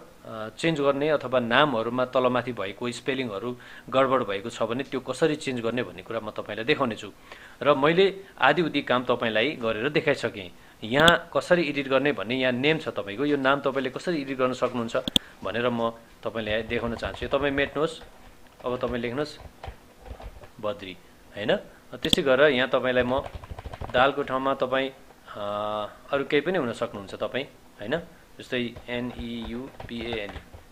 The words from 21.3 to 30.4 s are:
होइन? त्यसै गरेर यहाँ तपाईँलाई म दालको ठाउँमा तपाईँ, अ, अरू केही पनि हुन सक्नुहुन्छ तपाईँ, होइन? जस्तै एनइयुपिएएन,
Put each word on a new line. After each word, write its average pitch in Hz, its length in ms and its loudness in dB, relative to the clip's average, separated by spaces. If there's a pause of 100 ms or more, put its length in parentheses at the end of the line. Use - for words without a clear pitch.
होइन? 117 200 0 (400)
त्यसै - 260 0
गरेर 135 280 8
यहाँ 127 200 2
तपाईँलाई 127 340 2
म 123 160 0 (760)
दालको 135 300 4
ठाउँमा 131 300 -2
तपाईँ, 131 360 0
अ, - 560 -14 (640)
अरू 139 120 2
केही 147 180 2
पनि 180 160 0
हुन 123 160 0
सक्नुहुन्छ 107 420 -6
तपाईँ, 117 280 -4 (360)
होइन? 107 160 -4 (440)
जस्तै 120 340 -4 (160)
एनइयुपिएएन, 117 1400 -8 (400)